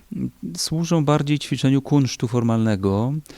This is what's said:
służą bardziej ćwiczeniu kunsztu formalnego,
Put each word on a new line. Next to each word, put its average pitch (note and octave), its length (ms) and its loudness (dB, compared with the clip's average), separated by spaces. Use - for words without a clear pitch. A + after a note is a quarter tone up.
służą E3 480 0
bardziej D3 340 2
ćwiczeniu C3+ 440 0
kunsztu C3+ 460 0
formalnego, A2 840 0